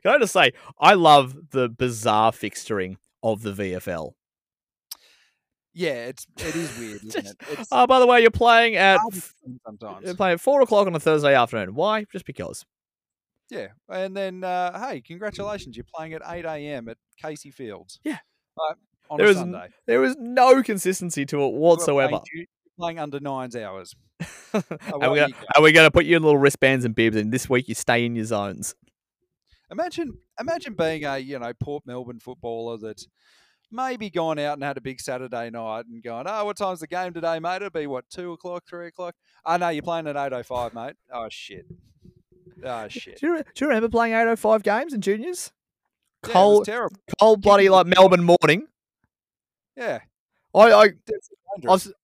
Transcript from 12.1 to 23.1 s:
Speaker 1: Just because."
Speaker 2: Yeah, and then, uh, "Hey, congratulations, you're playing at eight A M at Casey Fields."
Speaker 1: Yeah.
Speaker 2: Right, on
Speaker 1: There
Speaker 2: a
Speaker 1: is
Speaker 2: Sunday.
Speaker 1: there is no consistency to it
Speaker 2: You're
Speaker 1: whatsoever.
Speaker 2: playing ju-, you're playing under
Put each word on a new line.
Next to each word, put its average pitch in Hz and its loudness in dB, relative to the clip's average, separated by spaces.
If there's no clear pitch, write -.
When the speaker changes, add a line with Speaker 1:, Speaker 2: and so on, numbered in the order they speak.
Speaker 1:
Just 180 -14
because." - -14
Speaker 2:
Yeah, 117 -12
and 190 -8
then, 185 -8
uh, 180 -4
"Hey, 247 -10
congratulations, 202 -12
you're 120 -14
playing 160 -14
at 160 -14
eight 170 -12
A 160 -8
M 123 -12
at 117 -16
Casey 151 -14
Fields." 98 -16
Speaker 1:
Yeah. 294 -8
Speaker 2:
Right, 160 -6
on 151 -10
Speaker 1:
There 196 4
Speaker 2:
a 208 6
Speaker 1:
is 190 2
Speaker 2:
Sunday. 180 -10
Speaker 1:
there 240 2
is 262 -2
no 254 4
consistency 185 -4
to 147 -6
it - -2
Speaker 2:
You're 131 -2
Speaker 1:
whatsoever. 156 4
Speaker 2:
playing 113 -4
ju-, 160 -16
you're 175 -16
playing 170 -8
under 147 -10